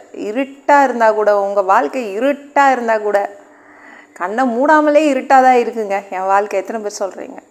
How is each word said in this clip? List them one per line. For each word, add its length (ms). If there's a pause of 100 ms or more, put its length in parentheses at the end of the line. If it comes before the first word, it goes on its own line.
(120)
இருட்டா 720
இருந்தா 280
கூட, 300
உங்க 200
வாழ்க்கை 580
இருட்டா 520
இருந்தா 260
கூட, 380 (800)
கண்ணை 440
மூடாமலே 560
இருட்டாதான் 520
இருக்குங்க 440
என் 160
வாழ்க்கை. 340
எத்தனை 220
பேர் 180
சொல்றீங்க? 380 (120)